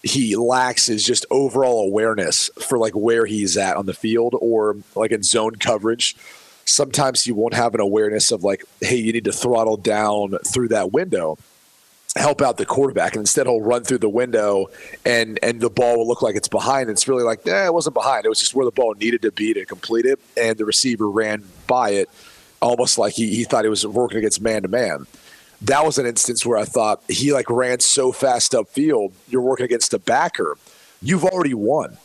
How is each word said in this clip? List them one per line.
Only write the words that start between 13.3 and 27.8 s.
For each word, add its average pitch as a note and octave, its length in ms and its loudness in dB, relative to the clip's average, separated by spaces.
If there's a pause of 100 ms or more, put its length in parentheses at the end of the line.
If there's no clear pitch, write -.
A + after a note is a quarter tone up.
he'll A#2+ 140 2
run A#2+ 220 0
through B2+ 140 -2
the A2 120 0
window G#2 600 0 (340)
and, A2+ 380 0
and A#2 180 0
the A#2 120 0
ball A#2+ 260 4
will A2+ 100 0
look A#2+ 140 0
like A2 140 0
it's G#2 120 -4
behind. B2 440 0
It's - 160 -2
really B2+ 160 2
like, A2+ 240 -2
"Eh, F#3+ 180 2
it E3+ 80 0
wasn't D#3 220 -2
behind. A#2 300 0
It A2 40 4
was A2 100 0
just - 140 -2
where C3+ 100 0
the A#2+ 80 0
ball A#2 220 0
needed A2+ 300 -2
to G#2+ 80 0
be G#2+ 240 -2
to F#2+ 100 -6
complete A#2 400 -4
it." C3+ 140 2 (180)
And A2+ 180 0
the G#2+ 100 -2
receiver G#2+ 440 0
ran G#2+ 340 -2 (220)
by B2 260 2
it G2 180 0 (520)
almost A#2+ 380 0
like G#2 160 0
he, A2 200 0
he A#2 80 0
thought A2 220 0
he A2 40 2
was G#2 160 -2
working A2 340 -2
against G#2+ 200 -2
man-to-man. G2+ 680 -2 (560)
That C#3 200 2
was D3+ 140 0
an C3 80 0
instance A#2 400 -2
where A#2 140 2
I G#2 60 0
thought G#2+ 440 0
he, C3 240 0
like, B2 160 0
ran B2 320 0